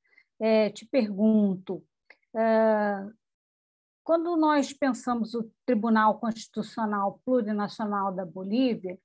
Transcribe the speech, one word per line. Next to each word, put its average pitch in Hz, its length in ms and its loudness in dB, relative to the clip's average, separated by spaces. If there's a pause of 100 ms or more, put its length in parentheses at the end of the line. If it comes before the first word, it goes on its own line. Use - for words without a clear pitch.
(380)
é, 220 300 2
te 208 160 -12
pergunto, 202 1000 0 (540)
é, 214 680 2 (1000)
quando 339 320 0
nós 302 340 2
pensamos 240 640 -4
o 226 180 -6 (140)
Tribunal 220 540 2
Constitucional 214 1040 -4
Plurinacional 208 920 -2
da 185 120 -6
Bolívia 190 800 -4